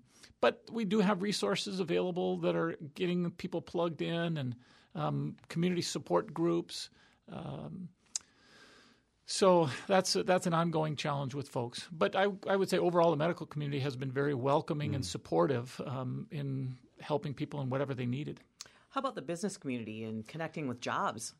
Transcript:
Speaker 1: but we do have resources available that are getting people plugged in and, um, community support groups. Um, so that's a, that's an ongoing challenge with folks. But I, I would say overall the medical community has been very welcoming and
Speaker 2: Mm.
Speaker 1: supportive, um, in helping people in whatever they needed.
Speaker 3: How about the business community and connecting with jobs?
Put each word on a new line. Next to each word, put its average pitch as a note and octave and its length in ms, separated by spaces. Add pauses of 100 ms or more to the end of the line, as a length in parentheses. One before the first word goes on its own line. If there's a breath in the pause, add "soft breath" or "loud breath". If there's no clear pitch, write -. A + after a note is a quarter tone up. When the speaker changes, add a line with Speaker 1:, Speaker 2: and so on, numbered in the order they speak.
(420 loud breath)
Speaker 1:
but - 280
we A#3 140
do G#3+ 160
have F#3 220
resources G3+ 580
available F3+ 600
that E3+ 140
are E3+ 220 (180)
getting F3 360
people F3 320
plugged E3+ 400
in E3+ 340
and, B2+ 200 (380 loud breath)
um, D3 420 (120)
community F3 320
support - 540
groups. E3+ 560 (420 soft breath)
Um, D3 560 (1400 loud breath)
so F3+ 440 (180 loud breath)
that's F#3+ 300
a, F3+ 60
that's F3+ 240
an E3+ 80
ongoing D#3+ 420
challenge C#3+ 380
with C#3 140
folks. - 420
But G3 240
I, F#3+ 140 (180)
I G3 100
would F#3+ 120
say F#3 100
overall E3+ 320
the D#3+ 60
medical E3 300
community C#3+ 340
has C3 160
been C3+ 140
very C#3+ 240
welcoming C#3+ 600
and C#3 100
Speaker 2:
Mm. - 20
Speaker 1:
supportive, C3+ 800
um, C3 440
in C3+ 460 (240)
helping D3 340
people D3 260
in C3 100
whatever C3+ 240
they B2 120
needed. C3+ 340 (500 loud breath)
Speaker 3:
How C#4 100
about C4 140
the - 80
business F3 340
community A2+ 480
and A2 220
connecting D#3 400
with B2 140
jobs? D#3+ 600